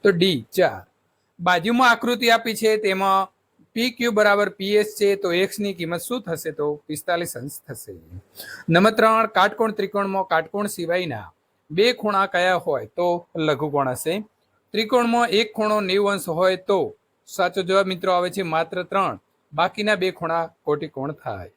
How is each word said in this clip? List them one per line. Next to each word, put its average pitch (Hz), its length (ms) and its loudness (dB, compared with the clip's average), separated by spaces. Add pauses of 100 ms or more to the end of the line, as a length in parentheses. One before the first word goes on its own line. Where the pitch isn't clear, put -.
તો 202 80 4
ડી, 170 400 0
ચાર. 131 340 0 (540)
બાજુમાં 202 520 4
આકૃતિ 233 400 2
આપી 226 240 2
છે, 214 220 2
તેમાં 190 520 0 (460)
પી 233 160 0
ક્યુ 240 200 -2
બરાબર 208 380 4
પી 202 280 0
એસ 208 180 0
છે, 202 200 2
તો 196 160 -2
એક્સ 190 280 0
ની 202 140 -4
કિંમત 170 280 -6
શું 240 220 -6
થશે? 160 280 -6
તો 147 160 -4 (180)
પિસ્તાલીસ 170 520 -4
અંશ 135 220 -12
થશે. 110 360 -16 (680)
નંબર 190 300 4
ત્રણ, 220 340 4
કાટકોણ 208 480 2
ત્રિકોણમાં 196 480 -2
કાટકોણ 175 420 -2
સિવાયના 170 600 -4 (440)
બે 220 220 4
ખૂણા 202 340 0
કયા 180 320 2
હોય? 151 360 -2
તો 175 120 0 (280)
લઘુકોણ 143 580 0
હશે. 160 300 -4 (500)
ત્રિકોણમાં 233 560 2
એક 214 240 0
ખૂણો 214 280 0
નેવું 196 320 0
અંશ 180 140 -6
હોય 185 300 2
તો 185 220 0 (500)
સાચો 185 320 -2
જવાબ 190 320 2
મિત્રો 180 240 0
આવે 180 140 0
છે 190 120 -6
માત્ર 165 400 -2
ત્રણ, 175 400 -2 (300)
બાકીના 208 420 0
બે 185 160 -2
ખૂણા 165 320 -4 (200)
કોટિકોણ 147 500 -4
થાય. - 440 -10